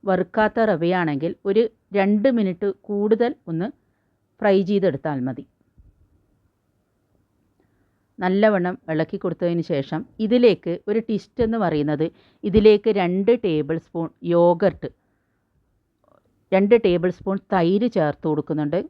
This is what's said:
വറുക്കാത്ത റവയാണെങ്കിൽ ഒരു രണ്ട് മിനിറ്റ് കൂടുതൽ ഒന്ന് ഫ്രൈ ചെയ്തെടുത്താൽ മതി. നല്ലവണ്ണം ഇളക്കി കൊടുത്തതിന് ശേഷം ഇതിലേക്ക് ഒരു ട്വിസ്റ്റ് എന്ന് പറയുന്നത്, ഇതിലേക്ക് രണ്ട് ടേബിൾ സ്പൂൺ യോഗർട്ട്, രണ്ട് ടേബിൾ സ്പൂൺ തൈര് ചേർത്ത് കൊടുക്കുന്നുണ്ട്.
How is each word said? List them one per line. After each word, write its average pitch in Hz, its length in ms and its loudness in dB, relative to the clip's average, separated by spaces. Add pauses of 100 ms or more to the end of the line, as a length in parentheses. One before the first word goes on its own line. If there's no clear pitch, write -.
വറുക്കാത്ത 196 480 0 (120)
റവയാണെങ്കിൽ 170 600 -2 (180)
ഒരു 214 140 2 (340)
രണ്ട് 208 400 2
മിനിറ്റ് 196 300 -2 (200)
കൂടുതൽ 214 440 0 (180)
ഒന്ന് 165 180 -4 (720)
ഫ്രൈ 202 160 2 (140)
ചെയ്തെടുത്താൽ 160 580 -2
മതി. 135 180 -10 (2750)
നല്ലവണ്ണം 190 540 0 (160)
ഇളക്കി 160 320 -4
കൊടുത്തതിന് 170 460 -2
ശേഷം 156 300 -4 (260)
ഇതിലേക്ക് 214 480 2 (140)
ഒരു 220 100 0 (100)
ട്വിസ്റ്റ് 226 380 -4
എന്ന് 226 180 -4
പറയുന്നത്, 151 420 0 (420)
ഇതിലേക്ക് 208 400 4 (120)
രണ്ട് 185 320 2 (120)
ടേബിൾ 156 320 -2 (100)
സ്പൂൺ 165 220 -6 (260)
യോഗർട്ട്, 175 560 2 (1600)
രണ്ട് 202 220 4 (100)
ടേബിൾ 175 220 0 (100)
സ്പൂൺ 196 180 -6 (180)
തൈര് 190 340 2 (100)
ചേർത്ത് 151 320 -2
കൊടുക്കുന്നുണ്ട്. 151 580 -4